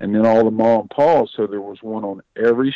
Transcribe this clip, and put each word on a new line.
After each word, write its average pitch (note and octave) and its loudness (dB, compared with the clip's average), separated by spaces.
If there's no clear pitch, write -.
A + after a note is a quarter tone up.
and G2+ -6
then G#2+ 2
all A2+ 4
the A2 2
mom A2+ 2
and - -14
pops. C#3+ 0
So G#2+ -2
there G2+ -8
was G2+ -16
one A2 -8
on G2 -10
every A#2+ 0